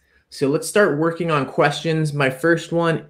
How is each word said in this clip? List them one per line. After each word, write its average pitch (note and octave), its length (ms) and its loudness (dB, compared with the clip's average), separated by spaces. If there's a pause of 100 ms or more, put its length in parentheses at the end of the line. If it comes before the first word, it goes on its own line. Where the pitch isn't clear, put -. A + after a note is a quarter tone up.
(300)
So - 180 -4
let's D3 200 -2
start F#3+ 300 2
working E3 320 -2
on C#3+ 160 0
questions. D#3 680 0
My C#3 180 0
first E3 400 0
one E3 380 0